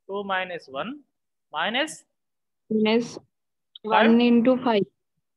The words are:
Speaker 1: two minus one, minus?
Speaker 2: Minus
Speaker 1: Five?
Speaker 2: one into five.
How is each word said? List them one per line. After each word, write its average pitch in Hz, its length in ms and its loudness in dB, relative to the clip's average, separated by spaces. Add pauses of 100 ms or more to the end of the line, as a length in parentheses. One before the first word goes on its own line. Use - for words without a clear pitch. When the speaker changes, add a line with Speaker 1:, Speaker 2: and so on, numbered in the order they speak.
Speaker 1:
two 202 160 -8
minus 185 460 -6
one, 147 220 -8 (600)
minus? 220 540 -6 (640)
Speaker 2:
Minus 220 460 0
Speaker 1:
Five? - 760 -16
Speaker 2:
one 226 300 6
into 240 340 4 (120)
five. 208 180 0 (520)